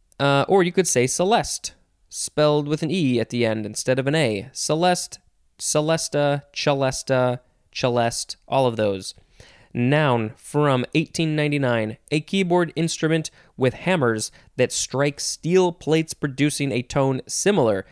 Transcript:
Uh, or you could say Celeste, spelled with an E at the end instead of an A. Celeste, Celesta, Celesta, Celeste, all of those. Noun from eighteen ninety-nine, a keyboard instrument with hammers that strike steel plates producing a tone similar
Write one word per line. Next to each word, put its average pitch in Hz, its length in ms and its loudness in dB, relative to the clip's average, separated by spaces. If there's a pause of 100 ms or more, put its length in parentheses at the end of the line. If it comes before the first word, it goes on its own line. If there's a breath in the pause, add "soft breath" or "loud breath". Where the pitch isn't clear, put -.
(200)
Uh, 139 260 2
or 190 160 4
you 175 80 2
could 180 160 0
say 123 200 2
Celeste, 185 680 -2 (380)
spelled 151 580 0
with 151 140 -2
an 156 80 -4
E 139 280 0
at 113 120 -4
the 120 160 0
end 110 180 -2
instead 127 340 -2
of 131 80 -2
an 139 80 0
A. 123 380 0
Celeste, 175 680 -2 (400)
Celesta, 147 840 0 (100)
Celesta, 131 880 0 (320)
Celeste, 120 640 -2 (100)
all 131 200 2
of 117 100 0
those. 101 380 -2 (640 soft breath)
Noun 123 600 2
from 143 480 0 (100)
eighteen 156 400 -2
ninety-nine, 131 600 0 (160)
a 156 80 0
keyboard 175 560 0
instrument 160 560 -2 (240 soft breath)
with 127 180 2
hammers 123 560 0 (240 soft breath)
that 123 160 2
strike 143 480 -2
steel 180 540 0
plates 160 420 -2
producing 143 560 -2
a 123 120 -2
tone 135 440 0
similar 120 640 2